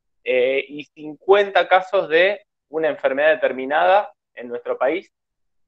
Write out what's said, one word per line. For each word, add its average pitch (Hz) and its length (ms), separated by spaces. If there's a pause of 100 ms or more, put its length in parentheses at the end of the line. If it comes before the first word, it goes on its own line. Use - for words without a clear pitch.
(240)
eh, 127 440
y 147 180
cincuenta 185 840
casos 185 420
de 185 380 (220)
una 156 200
enfermedad 139 420
determinada 151 800 (220)
en 120 140
nuestro 120 300
país, 156 340 (560)